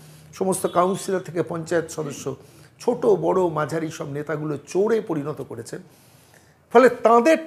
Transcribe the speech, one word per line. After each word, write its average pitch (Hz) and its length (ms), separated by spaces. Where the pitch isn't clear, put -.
সমস্ত 190 340
কাউন্সিলর 180 520
থেকে 170 240
পঞ্চায়েত 165 460
সদস্য, 143 460
ছোট - 260
বড় 180 440
মাঝারি 156 420
সব 156 200
নেতাগুলো 151 460
চোরে 208 440
পরিণত 151 400
করেছেন। 123 400
ফলে 247 180
তাঁদের 240 580